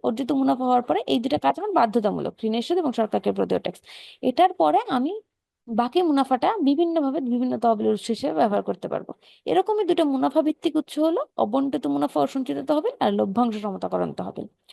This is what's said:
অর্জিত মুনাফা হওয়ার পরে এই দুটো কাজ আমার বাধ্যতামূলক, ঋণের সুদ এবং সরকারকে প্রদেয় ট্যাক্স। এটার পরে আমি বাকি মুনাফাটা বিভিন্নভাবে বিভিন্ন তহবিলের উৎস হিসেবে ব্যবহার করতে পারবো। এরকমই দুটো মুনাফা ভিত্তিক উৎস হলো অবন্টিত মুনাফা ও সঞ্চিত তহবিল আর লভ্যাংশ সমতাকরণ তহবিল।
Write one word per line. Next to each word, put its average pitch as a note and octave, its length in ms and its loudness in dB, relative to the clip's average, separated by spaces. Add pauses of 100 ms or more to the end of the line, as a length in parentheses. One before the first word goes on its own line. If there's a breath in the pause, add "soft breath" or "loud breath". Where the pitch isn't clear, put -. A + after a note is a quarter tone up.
অর্জিত A#3+ 280 -2
মুনাফা C4+ 320 2
হওয়ার B3 180 4
পরে G4 260 -2
এই C4+ 120 2
দুটো C4 200 -2
কাজ C4+ 200 0
আমার G4+ 120 -4
বাধ্যতামূলক, G#3 640 0 (100)
ঋণের A3 180 0
সুদ F4 160 0
এবং D#4 140 0
সরকারকে G#3+ 400 -2
প্রদেয় F#3 280 0
ট্যাক্স। - 220 -6 (400 loud breath)
এটার E4+ 320 4
পরে E4 260 4 (100)
আমি D#4+ 320 -2 (460)
বাকি A#3+ 340 0
মুনাফাটা C#4 480 2 (140)
বিভিন্নভাবে D4 580 2
বিভিন্ন B3 360 -2
তহবিলের A3 360 2
উৎস - 140 -4
হিসেবে B3+ 260 -2
ব্যবহার G#3 300 2
করতে G3 240 -6
পারবো। - 260 -6 (320 soft breath)
এরকমই G4 400 2
দুটো D#4+ 200 2
মুনাফা C#4 360 0
ভিত্তিক D4+ 340 -2
উৎস D4+ 240 -4
হলো E4 260 2 (120)
অবন্টিত C4+ 500 -2
মুনাফা C#4+ 340 0
ও C#4 60 2
সঞ্চিত C#4 300 -4
তহবিল D#4 420 -2
আর G#3+ 140 2
লভ্যাংশ G#3+ 440 0
সমতাকরণ F#3 560 -4
তহবিল। - 320 -10 (280 soft breath)